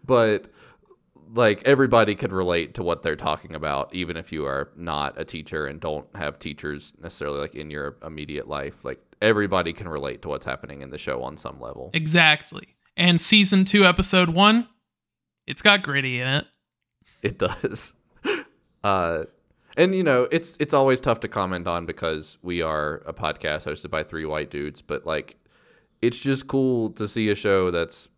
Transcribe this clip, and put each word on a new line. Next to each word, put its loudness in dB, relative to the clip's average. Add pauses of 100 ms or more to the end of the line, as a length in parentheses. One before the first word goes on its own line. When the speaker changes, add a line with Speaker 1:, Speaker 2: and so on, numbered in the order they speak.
Speaker 1:
But, 2 (880)
like, 4
everybody 6
could -6
relate 0
to -8
what -2
they're -2
talking -6
about, -4
even -6
if -14
you -6
are -4
not -6
a -6
teacher -8
and -12
don't -8
have -8
teachers -10
necessarily, -8
like, -8
in -12
your -10
immediate -10
life. -10
Like, -10 (220)
everybody 2
can -14
relate -8
to -10
what's -6
happening -10
in -16
the -12
show -6
on -10
some -14
level. -14
Speaker 2:
Exactly. 2 (220)
And 4
season 6
two, 6
episode 4
one, 4 (800)
it's -6
got 4
gritty -2
in -2
it. 0 (720)
Speaker 1:
It -2
does. -4 (300)
<laughs> -2 (500)
Uh, 0 (500)
and, 4
you 0
know, 4
it's, -2
it's 0
always 4
tough 0
to -8
comment -4
on -2
because -6
we -4
are -2
a -10
podcast -4
hosted -8
by -4
three -8
white -4
dudes, -8
but, -8
like, -6 (680)
it's 0
just -2
cool 0
to -6
see 0
a 2
show 2
that's -4 (100)